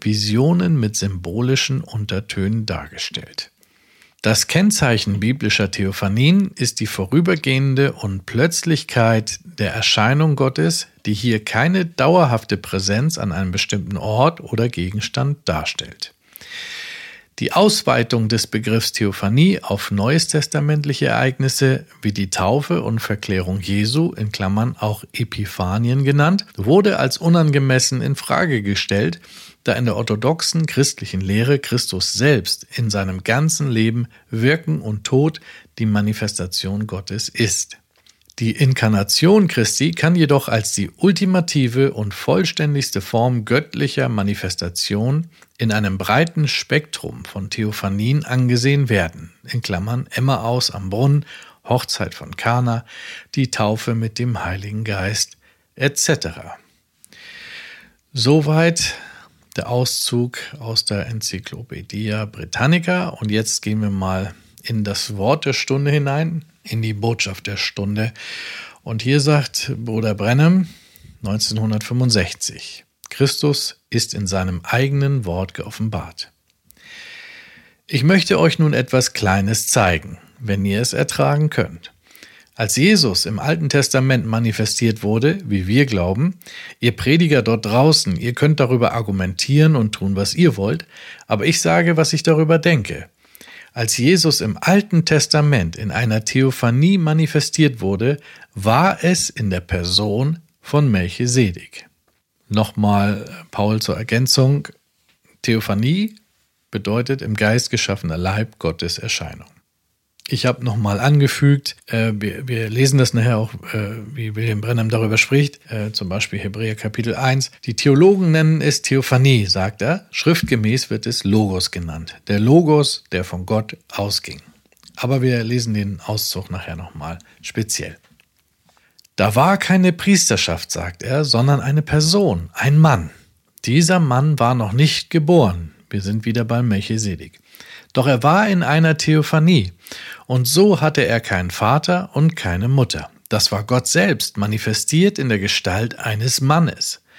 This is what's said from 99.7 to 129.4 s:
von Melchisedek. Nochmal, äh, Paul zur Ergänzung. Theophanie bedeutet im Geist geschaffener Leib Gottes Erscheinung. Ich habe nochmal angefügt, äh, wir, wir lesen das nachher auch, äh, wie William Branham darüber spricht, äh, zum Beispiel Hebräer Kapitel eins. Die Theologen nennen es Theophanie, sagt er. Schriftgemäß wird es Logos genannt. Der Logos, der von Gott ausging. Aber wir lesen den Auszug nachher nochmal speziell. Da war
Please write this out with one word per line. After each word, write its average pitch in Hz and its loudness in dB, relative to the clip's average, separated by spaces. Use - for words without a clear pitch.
von 147 2
Melchisedek. 101 0
Nochmal, 104 0
äh, - -18
Paul 107 0
zur - -4
Ergänzung. 131 2
Theophanie 123 0
bedeutet 123 -2
im 107 -4
Geist 110 2
geschaffener 95 -4
Leib 98 -4
Gottes 82 -4
Erscheinung. - -8
Ich - -2
habe 127 0
nochmal 104 0
angefügt, 143 4
äh, 113 0
wir, 104 -6
wir 113 -4
lesen 131 2
das 123 4
nachher 117 2
auch, 110 -4
äh, 107 -4
wie 110 -8
William 110 -2
Branham 113 0
darüber 110 2
spricht, 139 2
äh, 107 -6
zum 98 -6
Beispiel 98 -4
Hebräer 107 -6
Kapitel 110 -6
eins. 131 0
Die 120 -6
Theologen 175 6
nennen 156 4
es - 0
Theophanie, 131 4
sagt 95 -2
er. 160 -2
Schriftgemäß 123 0
wird 110 -4
es 117 -4
Logos 98 0
genannt. 82 -10
Der 104 0
Logos, 147 4
der 90 -2
von 92 -8
Gott 107 -2
ausging. 98 -6
Aber 127 -2
wir 120 0
lesen 117 -2
den 98 -2
Auszug - -6
nachher 87 -10
nochmal 82 -12
speziell. - -6
Da 104 2
war 185 4